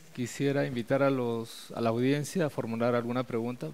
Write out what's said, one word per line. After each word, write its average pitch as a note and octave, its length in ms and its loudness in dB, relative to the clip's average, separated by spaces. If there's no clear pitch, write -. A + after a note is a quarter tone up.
quisiera C#3 520 0
invitar C3+ 360 0
a C#3 80 6
los, A#2 640 -2
a - 80 -2
la A#2 80 4
audiencia C#3+ 560 2
a C3+ 40 -4
formular A#2 440 0
alguna A#2+ 300 0
pregunta. B2 500 -4